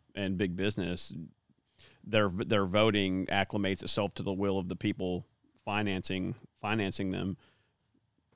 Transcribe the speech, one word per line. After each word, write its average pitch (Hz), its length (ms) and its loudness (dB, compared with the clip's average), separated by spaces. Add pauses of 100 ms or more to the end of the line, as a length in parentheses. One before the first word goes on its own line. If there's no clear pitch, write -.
(160)
and 95 200 -2
big 90 200 0
business, 95 560 -2 (920)
their 104 260 4
v-, 92 160 -2
their 101 220 4
voting 95 600 4
acclimates 98 580 0
itself - 300 0
to 92 100 -6
the 98 80 -2
will 98 260 0
of 90 100 -4
the 92 80 -6
people 92 500 -2 (380)
financing, 95 720 -2 (260)
financing 98 520 -2
them 92 240 -4 (1000)